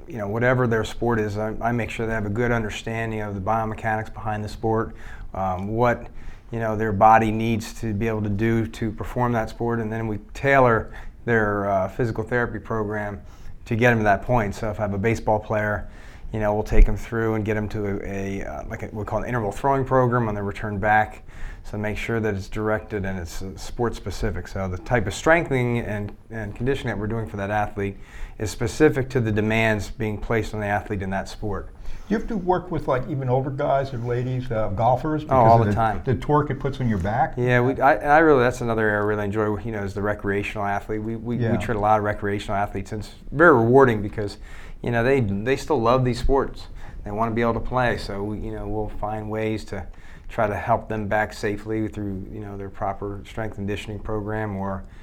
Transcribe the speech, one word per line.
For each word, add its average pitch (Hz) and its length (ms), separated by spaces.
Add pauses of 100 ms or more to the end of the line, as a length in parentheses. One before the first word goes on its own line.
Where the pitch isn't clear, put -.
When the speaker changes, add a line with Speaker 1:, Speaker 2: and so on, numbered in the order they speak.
Speaker 1:
you - 80
know, 104 120
whatever 123 380
their 113 180
sport 117 360
is, 104 160
I, 107 240
I 113 120
make 113 180
sure 113 160
they 113 80
have 107 100
a 101 60
good 120 200
understanding 113 680
of 104 140
the 101 80
biomechanics 110 720
behind 107 300
the 104 60
sport, 110 480 (380)
um, 95 340
what, 117 380 (440)
you 117 100
know, 110 160
their 110 160
body 110 380
needs 110 500
to 113 120
be 110 160
able 107 140
to 107 80
do 113 380
to 113 220
perform 120 420
that 113 180
sport, 117 300
and 107 120
then 113 160
we 104 100 (140)
tailor 127 600 (320)
their, 104 440
uh, 95 180
physical 110 360
therapy 117 340
program 104 600 (460)
to 117 100
get 120 140
them 113 80
to 107 60
that 98 180
point. 110 320
So 110 160
if 104 80
I 110 40
have 101 120
a 98 40
baseball 110 400
player, 107 520 (420)
you 110 80
know, 107 140
we'll 107 100
take 107 220
them 107 100
through 113 380
and 110 100
get 107 100
them 107 140
to 104 180 (160)
a, 98 380
a, - 60
uh, - 220
like 107 140
a, 104 100
we 107 120
call 104 180
an - 60
interval 113 240
throwing 135 320
program 123 420
on 104 80
their 104 100
return 101 340
back. 107 440 (420)
So - 140
make 104 180
sure 117 220
that 107 160
it's 95 140
directed 107 560
and 95 160
it's, - 200
uh, 95 160
sport - 380
specific. 92 540
So 95 200
the 90 100
type 120 280
of - 80
strengthening 135 640
and, 104 360 (160)
and 110 260
conditioning 127 380
that 95 60
we're 107 60
doing 110 220
for - 80
that 98 140
athlete 104 460 (420)
is 110 120
specific 127 600
to 127 100
the 110 100
demands 107 600
being 107 280
placed 110 360
on 107 60
the 104 60
athlete 101 360
in 95 80
that 95 180
sport. 98 400 (400)
Speaker 2:
You 214 100
have - 100
to 233 80
work 175 360
with, 156 160
like, 127 200
even 135 200
older 135 220
guys 135 420
and 120 160
ladies, 127 420
uh, 110 200
golfers, 127 520
Speaker 1:
Oh, 151 40
Speaker 2:
because 135 120 (140)
Speaker 1:
all 117 80
Speaker 2:
of 113 60
Speaker 1:
the 104 40
Speaker 2:
the, 101 60
Speaker 1:
time. 110 280
Speaker 2:
the 135 120
torque 147 340
it 131 80
puts - 220
on 123 80
your 107 100
back? 110 380
Speaker 1:
Yeah, 123 240
we, 123 200
I, 135 140 (220)
I - 20
really, 151 240
that's 123 180
another 110 280
area 104 120
I 104 40
really 104 200
enjoy, 107 340
you 113 120
know, 101 140
is 98 100
the 104 60
recrecreational 101 680
athlete. 104 320
We, 113 140
we, 113 220
Speaker 2:
Yeah. 117 160
Speaker 1:
we - 60
treat 117 180
a 101 40
lot 107 180
of 104 60
recreational 104 520
athletes, 101 340
and 107 140
it's - 100 (160)
very 151 240
rewarding 120 480
because, 104 360 (440)
you - 80
know, 117 140
they, 135 160
they 107 360
still 135 240
love 127 240
these 123 140
sports. - 480 (380)
They 104 80
wanna 113 180
be 113 120
able 117 120
to 113 60
play, 123 380
so 101 260
we, 107 160
you 110 100
know, 107 160
we'll 107 220
find 107 420
ways 110 360
to 98 200 (420)
try 113 200
to 104 80
help 110 320
them 107 200
back 107 240
safely 110 560
through, 98 440
you 107 80
know, 101 160
their 98 140
proper 101 560
strength 110 320
and 98 100
conditioning 104 320
program 107 560
or, 95 260 (200)